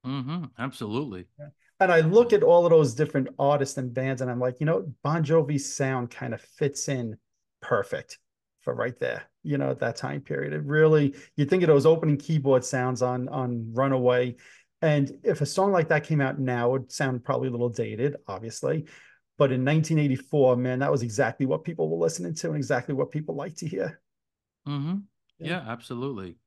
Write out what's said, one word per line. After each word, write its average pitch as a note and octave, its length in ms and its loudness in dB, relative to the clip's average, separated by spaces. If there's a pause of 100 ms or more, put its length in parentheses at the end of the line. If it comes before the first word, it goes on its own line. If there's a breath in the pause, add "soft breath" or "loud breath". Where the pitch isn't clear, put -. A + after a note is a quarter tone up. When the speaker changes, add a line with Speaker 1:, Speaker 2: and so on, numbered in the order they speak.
Speaker 1:
Mm-hmm. C#3 400 -6 (140)
Absolutely. A2+ 640 -8 (140)
Speaker 2:
Yeah. D3 80 -18 (320)
And F#3 120 4
I E3 100 8
look A3 300 6
Speaker 1:
Yeah. G#3 60 6
Speaker 2:
at - 60 4
all F3 240 8
of - 20 4
those D3+ 240 6
different C#3 360 -2 (100)
artists C#3 400 0
and B2+ 120 -6
bands, C3 300 -4
and B2+ 80 -2
I'm A#2+ 100 -6
like, B2+ 200 -2
you D3+ 80 0
know, E3 260 -2 (100)
Bon D#3 220 0
Jovi's D3 480 0
sound C3 380 -2
kinda A#2 260 -8
fits - 500 -6
in B2 300 -6 (440)
perfect - 580 -4 (460)
for B1+ 100 -4
right A#2 240 -6
there, - 240 -4 (200)
you C#3+ 140 -2
know, C2+ 140 -2
at - 80 -4
that A#2+ 160 -4
time C#3+ 240 -8
period. C#2+ 320 -6
It D#3 140 -6
really, D3+ 500 4 (220 loud breath)
you D3 80 2
think F#3 180 2
of E3 40 2
those C#3+ 180 6
opening D#3+ 320 4
keyboard C3+ 480 2
sounds B2+ 360 -2
on, B2+ 280 -2
on A#2+ 440 -6
Runaway. B2+ 600 2 (460 soft breath)
And D3 280 4 (140)
if E3+ 160 2
a D3+ 60 2
song G3 260 0
like E3+ 160 2
that D3+ 160 2
came D#3 160 0
out C3+ 180 0
now, B2 300 0
it B2 40 4 (100)
would - 100 -16
sound C3 320 -4
probably C3 240 -2
a B2+ 40 -2
little A#2+ 180 -2
dated, A2+ 480 -4 (100)
obviously. A2+ 580 -6 (520 loud breath)
But C#3 140 4
in B2+ 120 -2
nineteen D#3 360 2
eighty-four, C3 580 2
man, B2+ 220 -2
that C#3+ 120 0
was B2 120 0
exactly A#2 420 -2
what D3+ 180 -2
people E3 260 -4
were E3 140 -2
listening E3 320 -4
to E3+ 120 -8
and D#3 100 -4
exactly B2+ 380 -4
what C#3 160 -4
people D#3 240 -8
like D#3 220 -10
to E3 100 -10
hear. F3 340 -6 (640)
Speaker 1:
Mm-hmm. C#3+ 300 -4 (420)
Speaker 2:
Yeah. D#3+ 80 -10
Speaker 1:
Yeah, E3+ 240 -6
absolutely. A#2 640 -10 (100)